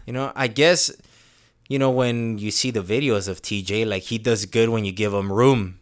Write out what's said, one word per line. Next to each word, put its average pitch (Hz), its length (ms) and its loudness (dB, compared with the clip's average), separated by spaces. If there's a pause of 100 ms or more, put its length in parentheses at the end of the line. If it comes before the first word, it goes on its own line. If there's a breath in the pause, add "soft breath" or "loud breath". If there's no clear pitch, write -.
You 120 80 -10
know, 131 220 -4
I 131 120 -2
guess, 143 440 2 (760 soft breath)
you 135 120 -2
know, 135 100 4
when 117 480 0
you 104 140 -4
see - 180 -2
the 110 140 -4
videos 107 440 0
of 92 140 -8
T 101 220 -6
J, 104 220 -2
like, 98 180 -4
he 113 160 -4
does 110 260 0
good 113 240 2
when 113 160 0
you 98 60 -4
give 104 200 -2
him 98 200 -2
room 107 500 2